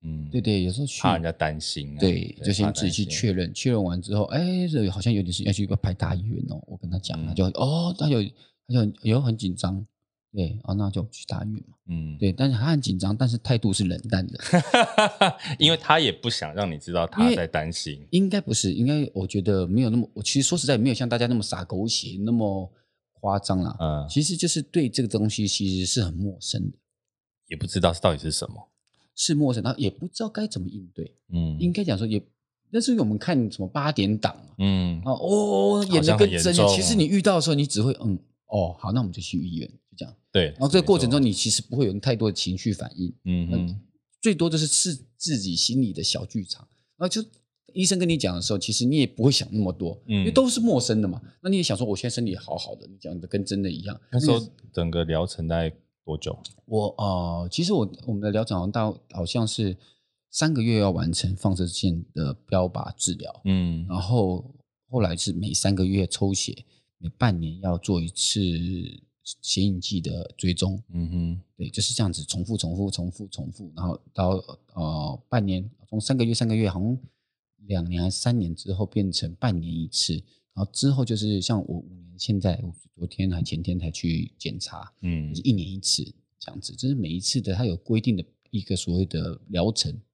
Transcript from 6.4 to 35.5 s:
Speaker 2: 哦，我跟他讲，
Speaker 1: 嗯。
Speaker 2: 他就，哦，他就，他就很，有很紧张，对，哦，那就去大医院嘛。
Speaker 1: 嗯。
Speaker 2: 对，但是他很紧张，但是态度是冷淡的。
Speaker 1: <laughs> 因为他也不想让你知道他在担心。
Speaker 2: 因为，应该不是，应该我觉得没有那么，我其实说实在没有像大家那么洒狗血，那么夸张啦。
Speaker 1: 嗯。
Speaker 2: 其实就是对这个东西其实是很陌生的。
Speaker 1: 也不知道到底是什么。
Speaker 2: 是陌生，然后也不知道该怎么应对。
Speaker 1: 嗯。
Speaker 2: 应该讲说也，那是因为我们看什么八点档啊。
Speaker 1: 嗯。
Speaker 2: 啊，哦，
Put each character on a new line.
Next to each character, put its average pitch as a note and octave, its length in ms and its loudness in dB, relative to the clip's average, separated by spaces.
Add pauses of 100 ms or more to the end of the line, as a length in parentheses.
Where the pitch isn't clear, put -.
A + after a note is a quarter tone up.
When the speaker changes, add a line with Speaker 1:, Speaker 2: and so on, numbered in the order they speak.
Speaker 2:
哦， - 180 -10
我 F#2+ 120 -16
跟 E2+ 120 -10
他 F#2 80 -4
讲， D#2+ 240 -8
Speaker 1:
嗯。 D#2 40 -6
Speaker 2:
他 D#2 80 -4
就， F#2 100 2
哦， D#3+ 540 0
他 D3+ 100 0
就， B2 140 4 (440)
他 B2 60 -4
就 B2 80 4
很， G#2 220 2
有 A2+ 180 4
很 A#2 160 0
紧 F#2+ 180 -2
张， F#2+ 320 -2 (460)
对， F#2 320 -2
哦， F#2+ 100 -4
那 G2+ 160 0
就 F#2+ 200 -4
去 - 160 -16
大 - 180 -6
医 G#2+ 60 -4
院 G#2+ 180 -8
嘛。 - 60 -20 (120)
Speaker 1:
嗯。 D#2+ 320 -6
Speaker 2:
对， G2 140 2
但 C3+ 180 2
是 B2+ 60 0
他 C3 140 2
很 D3+ 100 4
紧 G2 180 0
张， F#2+ 180 0
但 B2+ 120 2
是 A#2 100 0
态 A#2 200 2
度 G#2 140 2
是 G2 120 2
冷 F2 140 0 (120)
淡 F#2 160 0
的。 - 120 -10 (580)
Speaker 1:
<laughs> G3 640 2
因 D3+ 120 8
为 E3 60 4
他 D#3+ 240 4
也 B2+ 100 4
不 A#2+ 200 -2
想 D2+ 240 -6
让 G2 160 0
你 D2+ 80 -4
知 E2+ 140 -8
道 E2+ 140 2
他 A#3 280 4
在 E2+ 120 0
担 D#2+ 260 -2
心。 - 220 -6
Speaker 2:
因 C#2+ 60 -16
为， D2 100 -20
应 F#3+ 180 4
该 G3 120 0
不 B2+ 140 -2
是， F#2+ 180 2
应 A#2+ 140 2
该 D3 280 0
我 F#2 120 -2
觉 G2+ 140 0
得 F#2+ 260 2
没 G#2 160 2
有 A#2+ 80 2
那 A2+ 60 2
么， A#2+ 180 0
我 G#2 80 -8
其 - 180 2
实 C3 80 2
说 C#3+ 80 0
实 C3+ 100 -2
在 C#3+ 100 4
没 A2+ 140 4
有 A#2+ 40 2
像 B2 140 -2
大 A#2+ 80 0
家 A#2+ 100 2
那 B2 80 2
么 A2 80 0
洒 - 220 -6
狗 G2 220 -4
血， F#2+ 340 -4
那 A2 120 0
么 G2 380 -2 (420)
夸 G2+ 260 -2
张 F#2+ 220 0
啦。 E2+ 200 -4
Speaker 1:
嗯。 D2+ 280 -2
Speaker 2:
其 C#3 140 0
实 D#3+ 140 0
就 E3+ 100 -2
是 E3 140 0
对 D3+ 260 0
这 C3 160 -2
个 A#2 60 0
东 G#2+ 200 2
西 G#2+ 200 0
其 F#2+ 320 0
实 F#2 60 0
是 A2+ 160 0
很 F2 100 0
陌 F#2 280 -4
生 - 300 -4
的。 - 60 -16 (720)
Speaker 1:
也 E2 80 -12
不 D2+ 100 -4
知 F2+ 140 0
道 E2+ 140 6
到 F2 180 2
底 D2+ 60 -2
是 D#2+ 120 -6
什 - 200 -4
么。 - 200 -18 (460)
Speaker 2:
是 - 180 0
陌 C#3+ 200 2
生， A2 80 -2
然 B2 100 0
后 C#3+ 60 -6
也 B2 100 0
不 E3 200 -8
知 - 160 -8
道 A3 40 -6
该 G#3+ 180 -6
怎 G#3 140 -6
么 F#2 80 -6
应 F#2 260 -14
对。 - 200 -12 (140)
Speaker 1:
嗯。 E2 320 -2
Speaker 2:
应 F3 100 2
该 G3 140 -2
讲 B2 120 0
说 A2 100 -2
也， G#2+ 140 0 (500)
那 A3+ 100 2
是 B3 120 2
因 A#3 40 4
为 G#3 60 4
我 A#2 40 4
们 G#2+ 120 0
看 C3+ 200 0 (140)
什 - 100 -10
么 F#2 60 -4
八 D3 240 -2
点 G#2 240 2
档 G#2+ 160 0
啊。 - 260 -20
Speaker 1:
嗯。 F#2 440 2
Speaker 2:
啊， C3 100 0
哦， G3+ 800 2